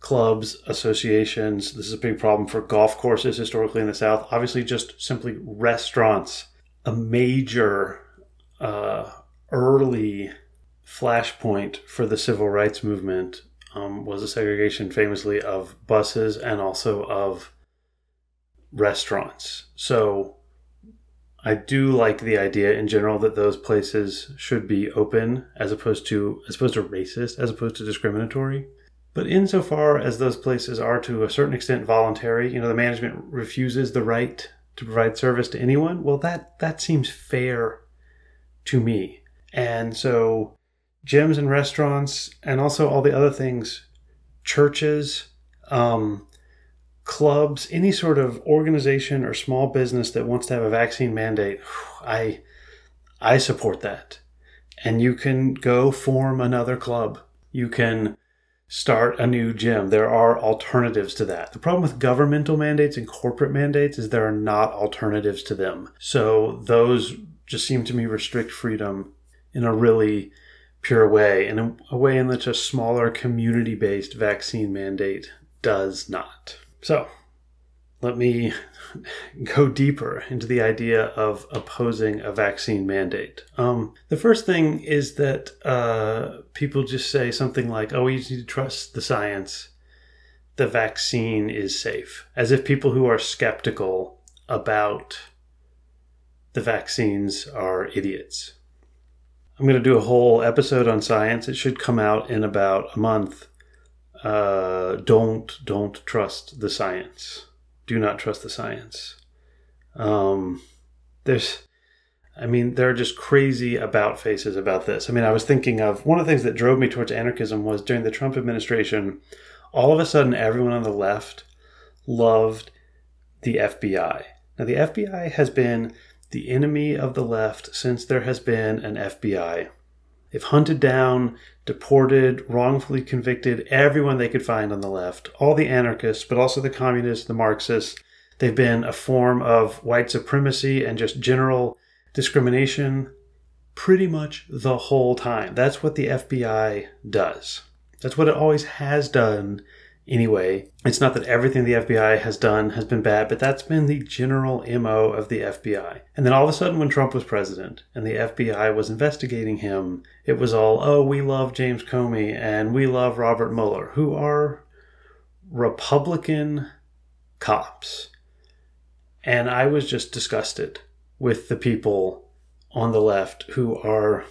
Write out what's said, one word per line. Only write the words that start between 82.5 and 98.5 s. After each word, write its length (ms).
mandate. 600
Um, 380
the 80
first 280
thing 360
is 340
that, 380
uh, 800
people 300
just 280
say 200
something 380
like, 260
"Oh, 100
we 140
just 140
need 60
to 60
trust 500
the 60
science. 680
The 100
vaccine 840
is 320
safe," 540
as 160
if 140
people 260
who 160
are 120
skeptical 1040
about 720
the 60
vaccines 840
are 480
idiots. 600